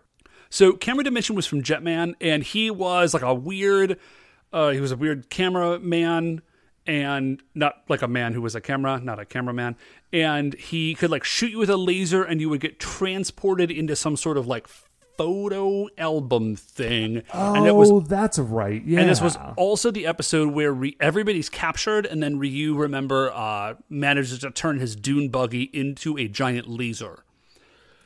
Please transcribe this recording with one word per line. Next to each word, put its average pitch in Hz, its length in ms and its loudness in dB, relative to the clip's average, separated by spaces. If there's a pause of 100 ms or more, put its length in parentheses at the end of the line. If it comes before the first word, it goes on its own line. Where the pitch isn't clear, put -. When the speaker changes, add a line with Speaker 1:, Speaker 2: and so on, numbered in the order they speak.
(480)
Speaker 1:
So 190 240 6
Camera 247 320 -2
Dimension 240 320 -2
was 180 100 -2
from 143 160 -2
Jetman, 165 580 -2
and 156 220 0
he 220 280 -2
was, 180 440 2
like, 160 80 0
a 127 120 2
weird, 190 640 2 (540)
uh, 156 180 2
he 135 100 0
was 139 100 -2
a 127 60 -4
weird 143 340 -2
cameraman, 170 1120 0 (440)
and 139 560 -2 (120)
not, 147 340 0
like, 143 140 0
a 123 60 0
man 120 240 -2
who 120 80 -4
was 113 140 -4
a 113 60 -8
camera, 135 380 -2
not 120 220 -8
a 104 40 -12
cameraman. 123 520 -4 (360)
And 147 420 0
he 160 400 -4
could, 170 160 0
like, 147 120 -2
shoot - 300 -2
you 214 60 -8
with 208 120 2
a 202 60 4
laser, 185 480 2
and 165 160 -2
you 156 80 0
would 151 120 0
get 156 200 -8
transported 185 920 -2
into 156 240 -2
some 151 220 -2
sort 151 200 -2
of, 131 100 -2
like, 120 200 -4 (500)
photo 196 720 -2 (120)
album 131 580 0
thing. 113 640 -4 (120)
Speaker 2:
Oh, 196 200 0
Speaker 1:
And 208 120 6
it 208 80 8
was, 208 340 8
Speaker 2:
that's 196 300 0
right. 110 460 -2
Yeah. 170 160 2
Speaker 1:
and 180 100 6
this 185 100 4
was 165 160 0 (200)
also 202 340 2
the 196 160 -4
episode 156 480 0
where 147 180 2
Ry-, 135 260 -4
everybody's 170 520 0
captured, 214 560 -2
and 156 160 -2
then 147 160 -2
Ryu, 143 360 -2
remember, 135 560 0
uh, 107 440 -4 (160)
manages 139 480 0
to 131 120 -10
turn 143 300 -2
his 117 160 -4
dune 135 320 0
buggy 123 360 -2 (100)
into 139 420 -4
a 131 100 -4
giant 120 420 -2
laser. 113 560 -8 (800)